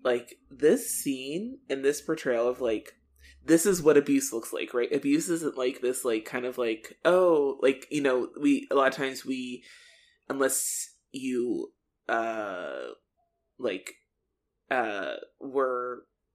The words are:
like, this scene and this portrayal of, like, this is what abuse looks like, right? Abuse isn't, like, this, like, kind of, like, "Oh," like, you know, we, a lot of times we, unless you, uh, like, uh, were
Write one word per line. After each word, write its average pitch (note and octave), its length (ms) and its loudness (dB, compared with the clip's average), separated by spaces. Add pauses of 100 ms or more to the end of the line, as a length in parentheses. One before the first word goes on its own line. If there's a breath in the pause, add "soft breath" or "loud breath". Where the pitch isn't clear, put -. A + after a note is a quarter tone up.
like, B2 320 0 (140)
this D3+ 420 4
scene D3+ 680 -6 (100)
and C3+ 160 -2
this C#3+ 160 2
portrayal B2 480 0
of, B2+ 100 -2
like, A2+ 340 -2 (520 soft breath)
this D#3+ 200 6
is F3+ 160 4
what D3 160 8
abuse C#3 360 4
looks A2+ 180 -6
like, - 220 -6
right? B2 180 0
Abuse C#3+ 380 0
isn't, D#3+ 280 -2
like, C3 240 -2
this, B2+ 220 -2
like, A2 220 -2
kind B2+ 200 -6
of, B2+ 120 -6
like, A2+ 480 -4
"Oh," E3 560 4
like, C3+ 300 2
you D3 100 -2
know, B2+ 280 2 (120)
we, C#3+ 300 2
a C3+ 40 2
lot C3+ 140 6
of C3 60 0
times C3+ 300 -6
we, B2+ 380 -8 (680 loud breath)
unless - 680 -2 (160)
you, B2 600 -4 (380)
uh, G2 800 -4 (680)
like, G#2 360 -6 (760)
uh, G2+ 460 -2 (240)
were B2+ 680 -4 (300)